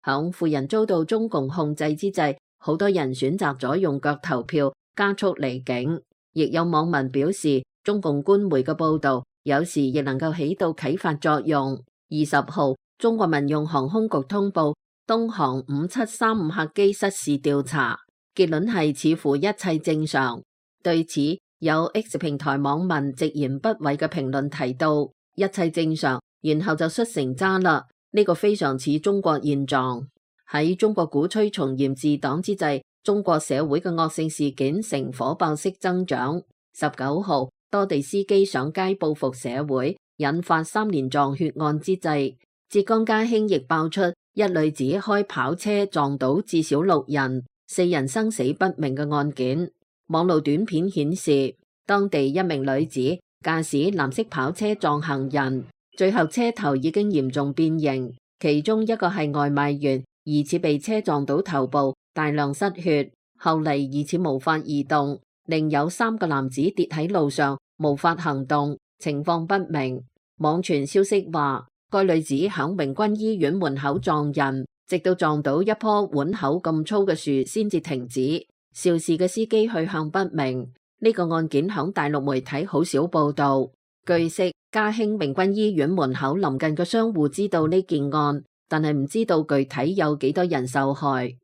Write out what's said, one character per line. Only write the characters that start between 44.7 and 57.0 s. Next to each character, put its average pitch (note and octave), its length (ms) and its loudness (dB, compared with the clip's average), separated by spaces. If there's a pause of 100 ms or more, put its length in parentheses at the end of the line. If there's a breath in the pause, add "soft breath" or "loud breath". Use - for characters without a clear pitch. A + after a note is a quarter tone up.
子 C#3 140 -4
開 G3+ 420 0
跑 C3+ 280 -2
車 G3+ 300 0
撞 C#3+ 320 0
倒 C3+ 240 2
至 E3 220 0
少 D3 180 2
六 E3 280 2
人， C3 360 -2 (220)
四 - 180 0
人 D#3 240 2
生 A3 220 0
死 A3 140 -2 (100)
不 F#3 100 0 (140)
明 C#3 180 -2
嘅 D3 180 -2
案 D3 180 2
件。 C3+ 380 -2 (360)
網 E3 200 0
路 E3 140 4
短 D3 240 0
片 F3+ 240 0
顯 E3 260 0
示， C#3 400 2 (300)
當 G3+ 240 2
地 C#3 200 2
一 E3 140 0
名 D#3 200 -2
女 C#3 240 0
子 C3+ 140 -6
駕 D3 180 0 (440)
駛 D3+ 300 0
藍 C#3+ 180 -2
色 A3 200 -4
跑 C3+ 200 -2
車 G#3 260 -2
撞 D3+ 260 0
行 C#3 260 -4
人， C3 380 -2 (280)
最 F#3+ 160 2
後 A3+ 160 2
車 A#3+ 260 0
頭 E3+ 240 -2
已 C3+ 140 0
經 G#3 200 0